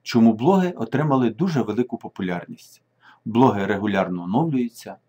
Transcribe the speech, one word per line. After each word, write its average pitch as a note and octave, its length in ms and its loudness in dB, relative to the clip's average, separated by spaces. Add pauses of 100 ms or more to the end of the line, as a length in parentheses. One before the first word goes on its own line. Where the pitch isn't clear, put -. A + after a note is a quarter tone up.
чому A2+ 300 4
блоги F3+ 380 2
отримали C3+ 580 0
дуже C#3 320 -2
велику G#2+ 360 -4
популярність. - 840 -10 (440)
Блоги A2 400 2
регулярно F#2+ 580 -2
оновлюються, A#2+ 720 -4 (140)